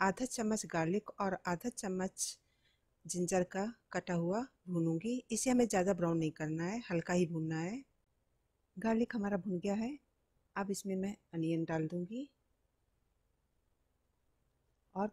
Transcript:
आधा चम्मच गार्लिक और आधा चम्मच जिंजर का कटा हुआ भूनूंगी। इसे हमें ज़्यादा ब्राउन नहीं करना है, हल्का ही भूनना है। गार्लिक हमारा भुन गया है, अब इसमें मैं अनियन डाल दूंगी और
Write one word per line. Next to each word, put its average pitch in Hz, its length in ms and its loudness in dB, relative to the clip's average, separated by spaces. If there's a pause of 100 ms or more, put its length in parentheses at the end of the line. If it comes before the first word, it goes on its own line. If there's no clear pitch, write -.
आधा 190 240 2
चम्मच 214 420 0
गार्लिक 170 440 0 (100)
और 190 260 0
आधा 180 220 -2
चम्मच 190 720 -4 (680)
जिंजर 180 380 2
का 190 220 -2 (260)
कटा 180 220 -2
हुआ 180 320 0 (220)
भूनूंगी। 170 640 0
इसे 233 200 0
हमें 247 180 6
ज़्यादा 190 260 4
ब्राउन 170 240 2
नहीं 156 120 2
करना 156 340 -2
है, 214 260 -2
हल्का 170 220 0
ही 180 140 4
भूनना 160 320 -2
है। 202 260 -4 (920)
गार्लिक 226 400 2
हमारा 202 200 0
भुन 180 220 -2
गया 202 160 0
है, 233 240 -2 (580)
अब 196 140 -2
इसमें 196 260 -2
मैं 196 200 -2 (160)
अनियन 165 320 0
डाल 160 240 0
दूंगी 185 400 -6 (2750)
और 202 180 -2